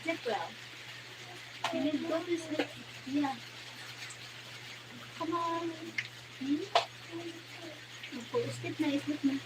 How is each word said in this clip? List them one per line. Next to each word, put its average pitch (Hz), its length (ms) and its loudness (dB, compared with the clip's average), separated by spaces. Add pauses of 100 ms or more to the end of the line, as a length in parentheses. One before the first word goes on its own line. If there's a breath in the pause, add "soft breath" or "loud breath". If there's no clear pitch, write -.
Sleep 330 220 2
well. 214 240 2 (1200)
You - 80 2
need 294 120 6
to 294 160 2
go 330 140 4
to 349 140 4
sleep. 302 320 2 (360)
Yeah. 277 300 4 (1800)
Come 330 160 2
on. 339 380 4 (680)
Hmm? 269 160 6 (1600)
Opo, 466 340 2
sleep - 280 -2
na, 311 80 4 (120)
sleep 294 240 0
na. 269 100 8 (120)